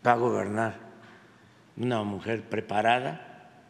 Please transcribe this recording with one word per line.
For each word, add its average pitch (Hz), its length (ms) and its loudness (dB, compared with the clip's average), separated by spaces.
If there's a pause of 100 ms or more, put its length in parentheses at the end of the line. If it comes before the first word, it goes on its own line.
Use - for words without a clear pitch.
Va 120 100 8
a - 20 4
gobernar 110 640 0 (960)
una 117 260 0
mujer 104 460 -4
preparada 113 1040 -2 (160)